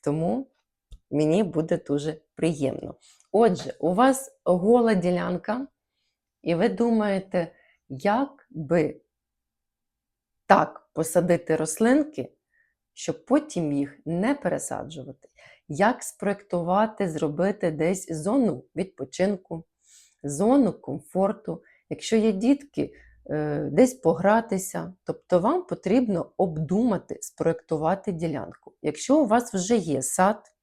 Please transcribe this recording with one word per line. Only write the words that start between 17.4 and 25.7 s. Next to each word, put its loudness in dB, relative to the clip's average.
десь -2
зону 0
відпочинку, -6
зону 2
комфорту. -4
Якщо -4
є 4
дітки, 0
е, -4
десь 4
погратися. 0
Тобто 0
вам 0
потрібно 0